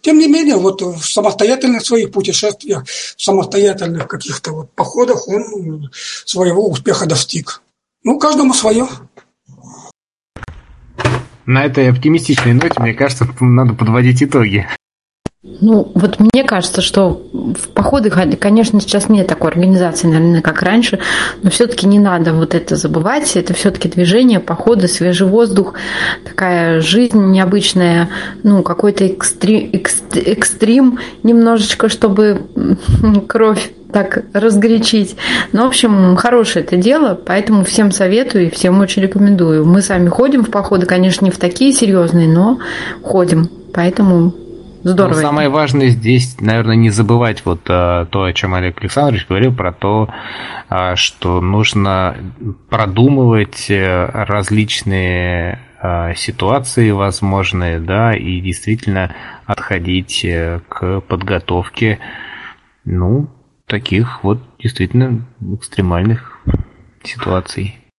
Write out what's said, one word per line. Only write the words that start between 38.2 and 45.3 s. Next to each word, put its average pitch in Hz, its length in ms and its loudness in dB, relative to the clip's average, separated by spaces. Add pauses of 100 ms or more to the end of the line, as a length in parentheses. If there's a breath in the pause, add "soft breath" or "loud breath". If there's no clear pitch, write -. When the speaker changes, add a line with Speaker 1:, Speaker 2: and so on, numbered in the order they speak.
Speaker 3:
и 165 60 -2
всем 185 280 2
очень 196 220 0
рекомендую. 190 640 2
Мы 180 160 6
сами 185 280 2
ходим 254 360 2
в - 60 -8
походы, 196 340 0
конечно, 185 400 2
не 185 60 2
в - 80 -8
такие 247 340 2
серьезные, 175 540 2
но 190 320 4 (420 loud breath)
ходим, 175 480 0 (240)
поэтому 180 600 2 (480)
здорово 180 300 2
Speaker 2:
Ну, 156 60 0
Speaker 3:
это. 151 80 0
Speaker 2:
самое 147 220 0